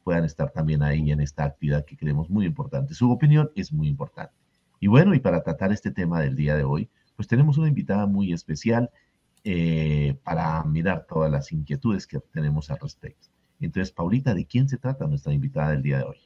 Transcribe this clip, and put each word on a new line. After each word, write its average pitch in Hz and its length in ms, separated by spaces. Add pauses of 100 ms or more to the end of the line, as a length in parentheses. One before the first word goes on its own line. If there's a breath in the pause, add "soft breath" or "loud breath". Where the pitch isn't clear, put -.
puedan 85 220
estar 76 260
también 78 320
ahí 76 280
en 73 100
esta 73 240
actividad 73 400
que - 140
creemos 78 320
muy 101 160
importante. 80 480
Su 123 160
opinión 151 440
es - 160
muy 151 180
importante. - 440 (480)
Y 98 60
bueno, 160 280
y - 60
para 87 220
tratar - 300
este - 180
tema 85 320
del 67 140
día 73 200
de 73 80
hoy, 73 240 (280)
pues - 120
tenemos 143 300
una 160 100
invitada 104 380
muy 98 260
especial, 113 580 (540)
eh, 78 800
para 80 400
mirar 82 420
todas 78 240
las 71 220
inquietudes 80 540
que 71 120 (140)
tenemos 73 380
al 69 100
respecto. - 480 (320)
Entonces, 95 300
Paulita, 107 440
¿de 85 100
quién 131 240
se 131 80
trata 131 300
nuestra 73 260
invitada 71 380
del 69 120
día 69 160
de 64 60
hoy? - 220